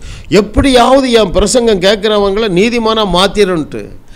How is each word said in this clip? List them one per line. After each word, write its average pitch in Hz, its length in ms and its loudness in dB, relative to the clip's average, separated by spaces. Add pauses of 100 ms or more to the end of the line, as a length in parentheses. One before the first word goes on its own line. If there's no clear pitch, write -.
(280)
எப்படியாவது 254 840 2
என் 220 200 2
பிரசங்கம் 220 480 0
கேட்கிறவங்களை 202 800 0
நீதிமானா 220 560 0
மாத்திரன்ட்டு. 180 720 -2 (300)